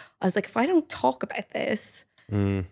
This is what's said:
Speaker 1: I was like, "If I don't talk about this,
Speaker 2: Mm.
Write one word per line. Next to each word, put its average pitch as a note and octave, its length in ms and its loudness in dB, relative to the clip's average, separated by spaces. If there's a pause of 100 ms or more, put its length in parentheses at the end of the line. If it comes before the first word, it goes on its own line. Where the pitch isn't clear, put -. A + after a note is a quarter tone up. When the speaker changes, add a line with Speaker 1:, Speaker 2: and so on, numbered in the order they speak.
(200)
Speaker 1:
I F#3+ 60 0
was F#3 100 2
like, G3+ 80 0
"If - 120 -6
I A#3 100 4
don't E4 220 2
talk - 360 -2
about - 260 -8
this, - 540 -4 (260)
Speaker 2:
Mm. G2 420 2